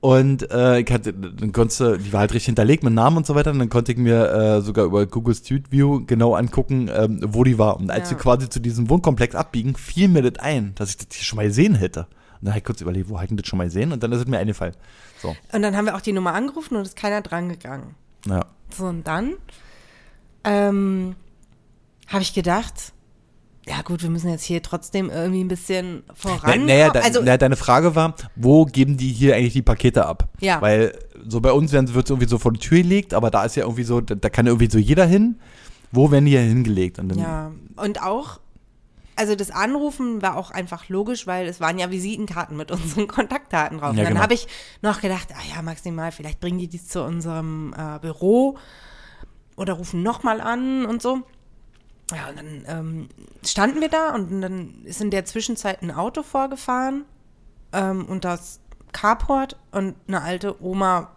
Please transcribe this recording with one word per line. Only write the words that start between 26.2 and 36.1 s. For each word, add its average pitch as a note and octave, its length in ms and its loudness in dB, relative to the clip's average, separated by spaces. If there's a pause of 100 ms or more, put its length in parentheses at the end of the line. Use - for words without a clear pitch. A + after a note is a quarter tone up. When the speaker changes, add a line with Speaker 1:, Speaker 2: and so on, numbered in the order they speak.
Speaker 1:
Na, C#4+ 60 0
naja, D3+ 240 8
de-, B2+ 120 2
Speaker 2:
Also - 180 4
Speaker 1:
naja, B2+ 160 6
deine C3 200 4
Frage D#3 400 4
war, D#3+ 180 2 (220)
wo C3+ 280 8
geben C3+ 320 2
die C3 160 -2
hier B2+ 220 6
eigentlich A#2+ 200 2
die C3 80 2
Pakete A2+ 440 4
ab? - 220 -2 (100)
Speaker 2:
Ja. F#3 220 0
Speaker 1:
Weil G#2+ 360 4 (300)
so A2+ 140 -2
bei B2+ 100 4
uns C#3+ 220 4
werden, C3 200 4
wird's B2+ 180 2
irgendwie B2+ 180 2
so A#2+ 100 2
vor A#2+ 140 2
die - 80 -4
Tür - 180 4
gelegt, F#3 340 2
aber A2 180 2
da G2+ 140 2
ist A2+ 120 -4
ja B2+ 80 0
irgendwie A#2 180 -4
so, A#2+ 180 0
da, A2+ 140 -4
da G2+ 140 -2
kann A#2 180 4
irgendwie A#2+ 240 4
so G#2+ 80 4
jeder C#3+ 280 6
hin. G#3 340 4 (500)
Wo C3+ 220 6